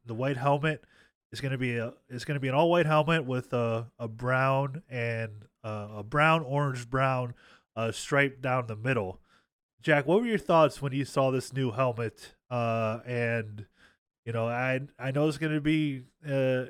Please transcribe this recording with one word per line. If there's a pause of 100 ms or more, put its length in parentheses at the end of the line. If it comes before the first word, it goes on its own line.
The
white
helmet (460)
is
gonna
be
a, (160)
is
gonna
be
an
all-white
helmet
with
a,
a
brown
and, (180)
uh,
a
brown,
orange,
brown, (420)
uh,
stripe
down
the
middle. (640)
Jack,
what
were
your
thoughts
when
you
saw
this
new
helmet? (140)
Uh,
and, (580)
you
know,
I, (160)
I
know
it's
gonna
be, (200)
uh,